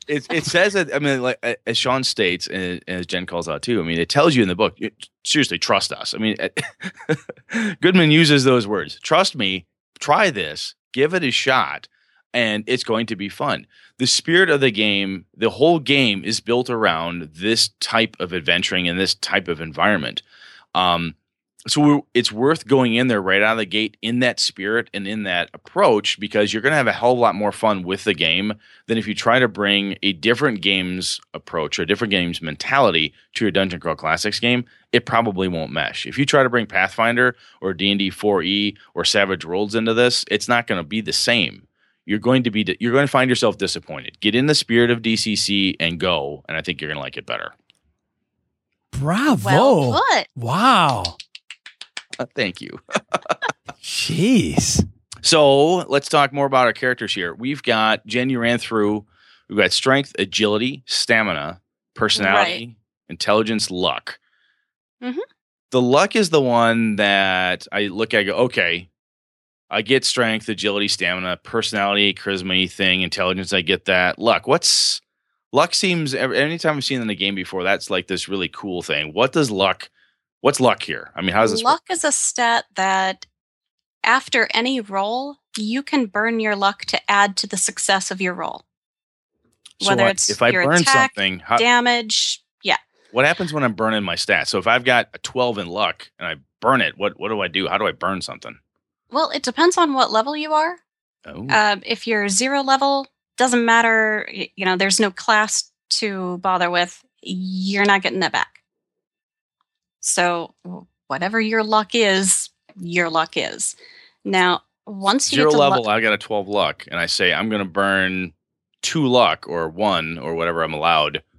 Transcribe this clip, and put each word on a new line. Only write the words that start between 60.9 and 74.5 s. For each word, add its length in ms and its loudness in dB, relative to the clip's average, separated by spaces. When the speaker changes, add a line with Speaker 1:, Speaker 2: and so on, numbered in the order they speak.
Speaker 1:
personality, 560 2
Speaker 3:
Right. 100 -20
Speaker 1:
intelligence, 640 0
luck. 480 -4
Speaker 3:
Mm-hmm. 160 -6
Speaker 1:
The 120 2
luck 340 4
is 140 2
the 100 4
one 560 2
that 760 2
I 140 -2
look 280 -4
at, 60 4
I 40 2
go, 100 -2
Okay, 460 -2
I 120 -2
get 220 2
strength, 460 -2
agility, 380 -2
stamina, 500 -4
personality, 760 0
charisma 580 -2
thing, 300 0
intelligence, 540 -4
I 80 0
get 240 -2
that. 320 0
Luck, 280 0
what's, 540 0